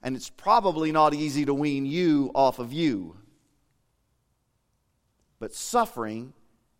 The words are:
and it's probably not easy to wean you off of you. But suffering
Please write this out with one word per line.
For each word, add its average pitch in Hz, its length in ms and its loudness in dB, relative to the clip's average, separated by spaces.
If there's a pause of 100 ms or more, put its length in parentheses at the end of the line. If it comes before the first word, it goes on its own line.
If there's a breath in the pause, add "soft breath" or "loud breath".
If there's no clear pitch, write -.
and 131 100 -4
it's - 160 -12
probably 180 640 0
not 151 220 4
easy 147 320 -2
to 139 80 0
wean 139 300 -2
you 147 480 2
off 131 280 2
of 120 120 -8
you. 107 440 -2 (2250)
But 110 120 -10
suffering 123 800 -4 (480)